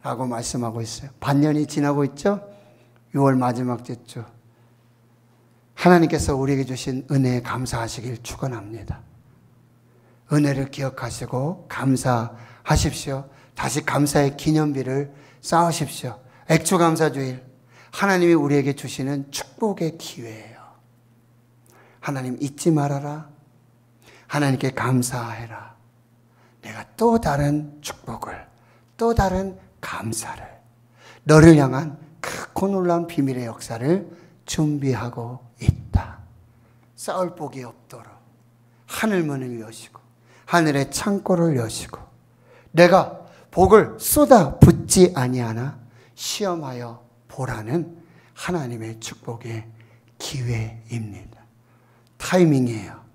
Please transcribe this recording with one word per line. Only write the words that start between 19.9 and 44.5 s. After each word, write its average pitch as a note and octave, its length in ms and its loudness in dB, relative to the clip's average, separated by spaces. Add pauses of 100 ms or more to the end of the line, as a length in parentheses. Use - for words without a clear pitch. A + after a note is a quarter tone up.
기회예요. A2 580 -16 (1400)
하나님 B2+ 420 -6
잊지 C#3+ 300 -2
말아라. D3 580 -2 (1000)
하나님께 C3+ 420 0
감사해라. A#2+ 1040 -4 (880)
내가 - 220 -14 (120)
또 A3+ 240 4
다른 D3 600 -2
축복을, - 680 -14 (500)
또 A#3 160 0
다른 F#3+ 540 0 (200)
감사를, - 580 -10 (800)
너를 D#3 340 10
향한 C#3 400 0 (240)
크고 - 460 -6
놀라운 F3 400 0
비밀의 C3 400 -2
역사를 A#2+ 640 -2 (340)
준비하고 B2+ 1000 -4 (160)
있다. - 580 -2 (800)
쌓을 F3+ 400 -6
복이 C3+ 260 -12
없도록 A#2 440 -20 (800)
하늘 G3+ 360 -2
문을 B2+ 380 -6
여시고 - 400 -18 (460)
하늘의 D3 440 2
창고를 F3 640 0
여시고 - 440 -8 (720)
내가 F3 480 6 (320)
복을 F#3+ 480 6
쏟아 A#3 580 4